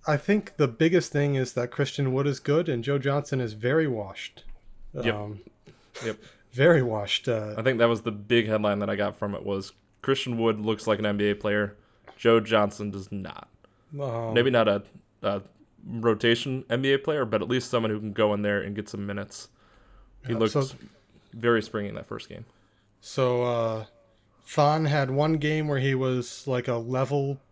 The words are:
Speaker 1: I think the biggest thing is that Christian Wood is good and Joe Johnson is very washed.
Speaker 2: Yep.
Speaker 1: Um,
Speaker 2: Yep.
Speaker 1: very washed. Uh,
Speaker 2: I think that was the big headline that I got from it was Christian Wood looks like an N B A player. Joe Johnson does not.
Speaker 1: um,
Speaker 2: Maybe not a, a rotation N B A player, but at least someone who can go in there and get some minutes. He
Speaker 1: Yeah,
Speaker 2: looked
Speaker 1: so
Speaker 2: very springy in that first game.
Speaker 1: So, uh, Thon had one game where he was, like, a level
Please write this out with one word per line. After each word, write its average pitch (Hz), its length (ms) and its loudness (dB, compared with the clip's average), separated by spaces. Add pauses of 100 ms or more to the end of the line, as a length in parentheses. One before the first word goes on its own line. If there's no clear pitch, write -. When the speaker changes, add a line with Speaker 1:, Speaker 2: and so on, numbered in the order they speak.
Speaker 1:
I 147 120 2
think - 400 0
the 143 100 4
biggest 160 460 2
thing 143 220 2
is 131 180 -2
that 123 180 -4
Christian 139 420 -2
Wood 139 140 0
is 139 140 -2
good 160 260 2
and 120 160 -2
Joe 139 140 0
Johnson 139 420 -2
is 113 140 -4
very 131 340 0
washed. 104 560 -8 (500)
Speaker 2:
Yep. 117 220 -2
Speaker 1:
Um, 104 240 -10 (640)
Speaker 2:
Yep. 110 140 -6 (340)
Speaker 1:
very 143 300 6
washed. 110 480 -2
Uh, 107 280 -4
Speaker 2:
I 117 40 -6
think 123 180 2
that 117 80 6
was 113 140 2
the 113 100 -4
big 107 360 2
headline 104 320 2
that 101 100 -2
I 104 80 0
got 101 180 -2
from 101 200 -4
it - 100 -10
was 98 260 -4 (300)
Christian 127 360 -2
Wood 113 220 2
looks 107 280 -4
like 104 120 2
an 110 60 -2
N 104 120 0
B 104 120 2
A 101 60 0
player. 104 420 -2 (400)
Joe 117 240 6
Johnson 104 500 2
does 98 200 -12
not. 98 360 -12 (540)
Speaker 1:
um, 117 320 -4
Speaker 2:
Maybe 120 160 6
not 117 180 6
a, 101 160 2 (380)
a 101 200 -2 (440)
rotation 117 840 0
N 123 120 0
B 135 120 4
A 139 60 2
player, 147 260 0
but 107 160 0
at - 60 -4
least 127 220 -2
someone 113 220 0
who 107 80 -4
can 107 120 -6
go 104 220 2
in 104 80 -2
there 101 200 0
and 101 140 -8
get 104 140 -8
some 101 160 -8
minutes. 101 440 -10 (760)
He 117 80 -4
Speaker 1:
Yeah, 113 60 -2
Speaker 2:
looked 113 140 2
Speaker 1:
so 135 140 0 (680)
Speaker 2:
very 117 280 2
springy 104 280 -6
in 104 60 -10
that - 120 -12
first - 200 -12
game. 82 180 -16 (600)
Speaker 1:
So, 123 380 0
uh, 113 420 -2 (600)
Thon 156 400 2
had 139 260 2
one 151 220 2
game 151 340 0
where 139 120 0
he 135 140 2
was, 127 540 -2
like, 127 220 -2
a 120 60 0
level 135 680 -2 (100)